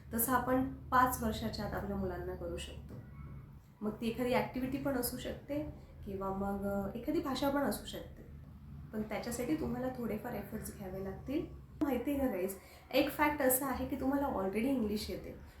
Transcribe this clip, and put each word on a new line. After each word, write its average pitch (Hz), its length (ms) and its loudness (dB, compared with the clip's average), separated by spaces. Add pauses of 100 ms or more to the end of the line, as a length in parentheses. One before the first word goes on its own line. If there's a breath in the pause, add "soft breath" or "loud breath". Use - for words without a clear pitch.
(140)
तसं 233 180 4
आपण 254 400 6
पाच 254 500 6
वर्षाच्या 214 420 0
आत 196 100 -2
आपल्या 196 220 0
मुलांना 180 380 0
करू 175 220 -4
शकतो. - 380 -8 (840)
मग 214 100 0
ती 226 180 -2
एखादी 247 260 2
ॲक्टिव्हिटी 262 440 2
पण 277 180 2
असू - 220 0
शकते 294 560 -4 (300 loud breath)
किंवा 190 240 -2
मग, 196 380 0
अ, 202 300 0
एखादी 302 240 0
भाषा 277 300 2
पण 277 100 4
असू - 260 0
शकते. - 380 -10 (680)
पण 220 100 -2
त्याच्यासाठी 240 520 -2
तुम्हाला 247 340 0
थोडेफार 233 440 -2
एफर्ट्स 208 460 -6
घ्यावे 190 260 -6
लागतील. 269 420 -2 (360)
माहिती 262 280 2
आहे 277 100 2
का 262 60 4
गाईज, 190 300 0 (360 loud breath)
एक 269 180 6
फॅक्ट 294 320 2
असं 262 240 4
आहे 254 220 -2
की 262 120 -2
तुम्हाला 277 280 4
already 202 400 2
इंग्लिश 214 420 2
येते, - 300 -8 (200 loud breath)